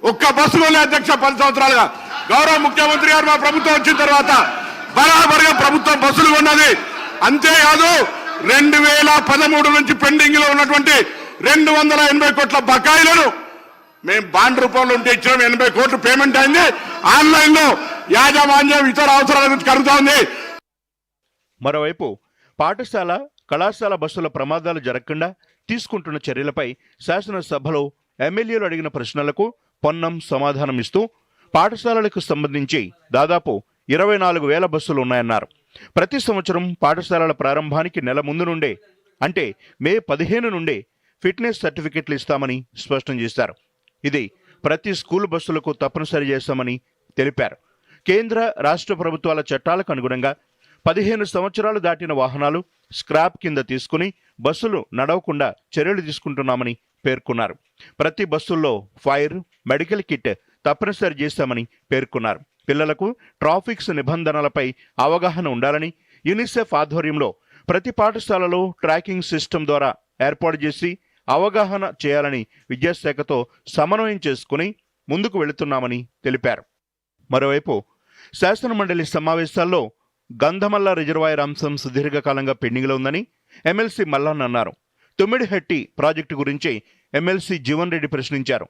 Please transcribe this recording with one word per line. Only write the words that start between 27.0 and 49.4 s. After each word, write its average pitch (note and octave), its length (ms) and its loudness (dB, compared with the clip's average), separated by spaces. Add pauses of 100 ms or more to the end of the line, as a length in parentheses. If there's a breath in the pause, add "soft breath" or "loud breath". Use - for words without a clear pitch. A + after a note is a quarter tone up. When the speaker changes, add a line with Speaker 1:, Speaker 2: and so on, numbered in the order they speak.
Speaker 2:
శాసనసభలో E3 800 -6 (360)
ఎమ్మెల్యేలు G#3+ 460 -4
అడిగిన D#3+ 220 -6
ప్రశ్నలకు D3 680 -6 (300)
పొన్నం E3 360 -4
సమాధానమిస్తూ C#3+ 880 -4 (460)
పాఠశాలలకు G#3+ 640 0
సంబంధించి D3 600 -4 (320)
దాదాపు D3+ 500 0 (260)
ఇరవై G3 280 2
నాలుగు F3 280 0
వేల D#3+ 200 0
బస్సులు D#3 360 -4
ఉన్నాయన్నారు. A#2+ 460 -2 (500 soft breath)
ప్రతి F#3+ 220 -2
సంవత్సరం F3+ 640 -4
పాఠశాలల D#3+ 480 0
ప్రారంభానికి D3+ 720 -4
నెల C3 200 -2
ముందు D3 220 -6
నుండే, D#3+ 280 -4 (500)
అంటే D3 340 -4 (260 soft breath)
మే F3+ 180 0
పదిహేను G#3 500 -4
నుండే E3 280 -6 (460)
ఫిట్‌నెస్ A3 380 -4
సర్టిఫికెట్లు D#3 540 -8
ఇస్తామని C3 500 -6 (120)
స్పష్టం C3+ 420 -6
చేశారు. A2+ 340 -4 (500)
ఇది C#3 200 -4 (420)
ప్రతి E3 300 -4
స్కూల్ F#3+ 320 -6
బస్సులకు D#3+ 460 -6
తప్పనిసరి D3 520 -6
చేస్తామని C3 500 -6 (420)
తెలిపారు. C3 400 -4 (500)
కేంద్ర, A3 500 0
రాష్ట్ర D#3+ 360 -2
ప్రభుత్వాల D#3+ 500 -4 (120)